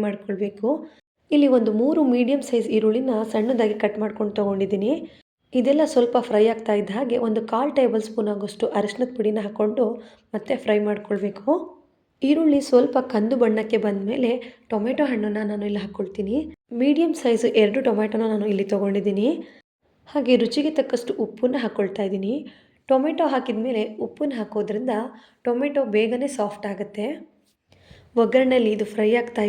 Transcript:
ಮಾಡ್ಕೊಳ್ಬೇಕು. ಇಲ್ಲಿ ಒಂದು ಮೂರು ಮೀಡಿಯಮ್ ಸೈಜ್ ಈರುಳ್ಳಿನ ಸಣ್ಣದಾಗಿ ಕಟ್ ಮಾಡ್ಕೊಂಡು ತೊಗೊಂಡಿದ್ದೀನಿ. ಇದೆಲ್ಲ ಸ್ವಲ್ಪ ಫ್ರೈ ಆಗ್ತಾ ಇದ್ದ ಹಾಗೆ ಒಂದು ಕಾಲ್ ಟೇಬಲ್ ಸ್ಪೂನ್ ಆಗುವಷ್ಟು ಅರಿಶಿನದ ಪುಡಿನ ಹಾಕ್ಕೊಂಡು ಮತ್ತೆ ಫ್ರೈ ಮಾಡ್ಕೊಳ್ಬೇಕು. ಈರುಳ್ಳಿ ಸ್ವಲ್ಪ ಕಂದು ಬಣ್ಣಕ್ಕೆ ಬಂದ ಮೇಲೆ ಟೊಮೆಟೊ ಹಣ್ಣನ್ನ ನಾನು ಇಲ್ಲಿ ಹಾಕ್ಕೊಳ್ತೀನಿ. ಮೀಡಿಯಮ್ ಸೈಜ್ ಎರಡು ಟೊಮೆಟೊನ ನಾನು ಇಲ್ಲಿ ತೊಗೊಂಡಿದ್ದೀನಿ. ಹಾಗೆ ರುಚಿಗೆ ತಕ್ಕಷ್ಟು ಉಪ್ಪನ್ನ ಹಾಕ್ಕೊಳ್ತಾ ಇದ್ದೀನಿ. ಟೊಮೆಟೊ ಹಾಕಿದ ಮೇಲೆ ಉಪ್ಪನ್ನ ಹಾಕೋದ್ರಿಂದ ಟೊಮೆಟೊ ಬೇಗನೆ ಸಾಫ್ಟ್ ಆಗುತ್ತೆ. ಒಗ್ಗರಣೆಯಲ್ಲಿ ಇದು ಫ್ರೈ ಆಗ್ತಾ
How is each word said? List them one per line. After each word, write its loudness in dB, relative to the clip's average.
ಮಾಡ್ಕೊಳ್ಬೇಕು. -4
ಇಲ್ಲಿ 6
ಒಂದು 4
ಮೂರು 2
ಮೀಡಿಯಮ್ 2
ಸೈಜ್ 0
ಈರುಳ್ಳಿನ 2
ಸಣ್ಣದಾಗಿ 2
ಕಟ್ -2
ಮಾಡ್ಕೊಂಡು -4
ತೊಗೊಂಡಿದ್ದೀನಿ. 0
ಇದೆಲ್ಲ 4
ಸ್ವಲ್ಪ 4
ಫ್ರೈ 4
ಆಗ್ತಾ -2
ಇದ್ದ 0
ಹಾಗೆ -2
ಒಂದು 0
ಕಾಲ್ 0
ಟೇಬಲ್ 2
ಸ್ಪೂನ್ -2
ಆಗುವಷ್ಟು -4
ಅರಿಶಿನದ -2
ಪುಡಿನ 0
ಹಾಕ್ಕೊಂಡು 0
ಮತ್ತೆ -4
ಫ್ರೈ 2
ಮಾಡ್ಕೊಳ್ಬೇಕು. -2
ಈರುಳ್ಳಿ 4
ಸ್ವಲ್ಪ 6
ಕಂದು 2
ಬಣ್ಣಕ್ಕೆ 2
ಬಂದ 0
ಮೇಲೆ 0
ಟೊಮೆಟೊ 0
ಹಣ್ಣನ್ನ -2
ನಾನು -6
ಇಲ್ಲಿ -4
ಹಾಕ್ಕೊಳ್ತೀನಿ. -6
ಮೀಡಿಯಮ್ 2
ಸೈಜ್ 2
ಎರಡು 2
ಟೊಮೆಟೊನ 0
ನಾನು -2
ಇಲ್ಲಿ -2
ತೊಗೊಂಡಿದ್ದೀನಿ. 0
ಹಾಗೆ 2
ರುಚಿಗೆ 0
ತಕ್ಕಷ್ಟು -4
ಉಪ್ಪನ್ನ -2
ಹಾಕ್ಕೊಳ್ತಾ -4
ಇದ್ದೀನಿ. -4
ಟೊಮೆಟೊ 2
ಹಾಕಿದ -2
ಮೇಲೆ -2
ಉಪ್ಪನ್ನ -6
ಹಾಕೋದ್ರಿಂದ -4
ಟೊಮೆಟೊ 0
ಬೇಗನೆ 0
ಸಾಫ್ಟ್ -6
ಆಗುತ್ತೆ. -8
ಒಗ್ಗರಣೆಯಲ್ಲಿ 4
ಇದು -2
ಫ್ರೈ -2
ಆಗ್ತಾ -4